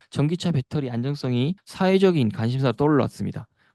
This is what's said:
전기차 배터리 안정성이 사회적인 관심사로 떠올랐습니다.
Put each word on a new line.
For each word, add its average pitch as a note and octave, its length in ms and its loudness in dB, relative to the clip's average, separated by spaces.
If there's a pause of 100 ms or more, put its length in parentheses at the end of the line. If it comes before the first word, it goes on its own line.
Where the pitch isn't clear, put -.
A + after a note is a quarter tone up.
(100)
전기차 E3 420 -2
배터리 C3+ 380 -2
안정성이 C3 760 -2
사회적인 F#3 640 2
관심사로 B2 440 0
떠올랐습니다. C#3+ 720 0 (260)